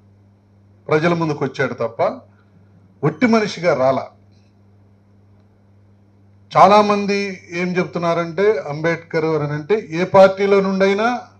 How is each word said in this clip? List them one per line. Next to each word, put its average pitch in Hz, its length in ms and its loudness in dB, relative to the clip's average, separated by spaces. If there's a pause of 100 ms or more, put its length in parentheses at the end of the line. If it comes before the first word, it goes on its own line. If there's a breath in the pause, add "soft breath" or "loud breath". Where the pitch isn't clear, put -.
(880)
ప్రజల 156 260 2
ముందుకు 156 300 -4
వచ్చాడు 127 300 -4
తప్ప 117 280 -6 (1040 soft breath)
ఒట్టి 156 200 0
మనిషిగా 196 480 0
రాలా. 127 340 0 (2500)
చాలామంది 202 920 2
ఏం 180 260 -4
చెప్తున్నారంటే, 170 840 -2
అంబేద్కర్ 156 680 -4
అని 147 280 -2
అంటే 151 380 -4
ఏ 165 140 -2
పార్టీలో 196 560 4
నుండైనా 196 600 -2 (200)